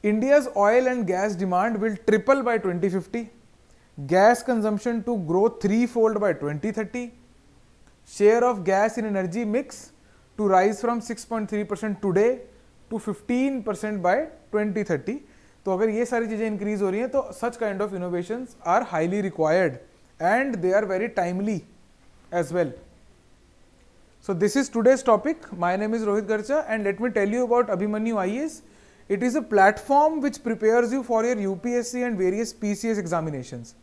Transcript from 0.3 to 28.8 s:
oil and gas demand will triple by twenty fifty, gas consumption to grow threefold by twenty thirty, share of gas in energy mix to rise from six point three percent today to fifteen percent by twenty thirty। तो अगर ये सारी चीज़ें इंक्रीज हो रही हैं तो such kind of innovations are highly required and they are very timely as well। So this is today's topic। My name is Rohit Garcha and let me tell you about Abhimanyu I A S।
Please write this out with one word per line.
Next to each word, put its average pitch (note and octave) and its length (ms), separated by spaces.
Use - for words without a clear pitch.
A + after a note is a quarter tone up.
oil A3+ 300
and A#3+ 220
gas F#3+ 320
demand F#3+ 420
will A3 120
triple B3 380
by A#3 180
twenty F3+ 300
fifty, G#3 260
gas A3 360
consumption A3 580
to A#3+ 80
grow F#3+ 180
threefold A3 640
by G3 80
twenty D3 360
thirty, A#3+ 280
share A3 340
of A3 160
gas G#3 360
in A3 100
energy F#3+ 420
mix C4+ 260
to G#3 120
rise G3 320
from A#3 240
six A3 240
point A3 220
three G#3 100
percent G#3 400
today G3+ 240
to A3+ 160
fifteen B3+ 500
percent G#3 380
by F#3 80
twenty G#3 400
thirty। E3+ 240
तो G3 80
अगर G#3+ 160
ये A3 160
सारी A#3 220
चीज़ें A3 200
इंक्रीज G#3 340
हो G3 80
रही G3 100
हैं B3 100
तो C#4 120
such A#3 240
kind G3 220
of G3 140
innovations F3+ 560
are A#3 180
highly F3 360
required D#3+ 520
and A3+ 460
they F#3 140
are A3 120
very G3+ 260
timely F#3+ 400
as D3+ 160
well। D#3+ 180
So G3 160
this G#3+ 180
is - 80
today's B3+ 400
topic। A3+ 400
My F3+ 100
name G#3+ 200
is A3 160
Rohit G3+ 160
Garcha G#3+ 420
and A3 140
let G3+ 220
me B3 120
tell G#3 200
you B3 100
about A#3+ 300
Abhimanyu G#3+ 400
I F#3 100
A B3 180
S। D#4 160